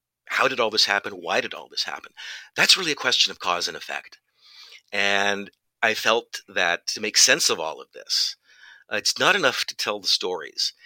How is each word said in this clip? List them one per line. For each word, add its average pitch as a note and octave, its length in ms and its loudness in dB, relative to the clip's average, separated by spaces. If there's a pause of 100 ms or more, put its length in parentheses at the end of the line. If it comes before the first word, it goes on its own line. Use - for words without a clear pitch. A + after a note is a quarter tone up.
(260)
"How - 220 0
did C3 120 -2
all A2+ 100 2
this G#2 160 2
happen? G2+ 280 0
Why F2+ 280 -2
did G#2 120 -10
all D2 140 -14
this - 160 -6
happen?" - 300 -10 (420)
That's F#3+ 220 6
really F3 140 -2
a C#3 40 0
question A#2+ 360 2
of - 80 -14
cause F2 280 -2
and E2 80 -8
effect. - 440 -10 (720)
And G2+ 580 0 (320)
I A2 120 2
felt - 540 0
that F2+ 400 0
to - 140 -6
make G#2+ 160 -2
sense C#3 320 6
of G#2 100 0
all D#2 220 -6
of - 120 -20
this, - 420 -4 (560)
uh, G#2+ 60 -2
it's - 200 -2
not D3+ 180 4
enough C#3+ 300 2
to - 100 -10
tell G#2+ 240 -4
the F#2+ 80 -6
stories. - 680 -2 (120)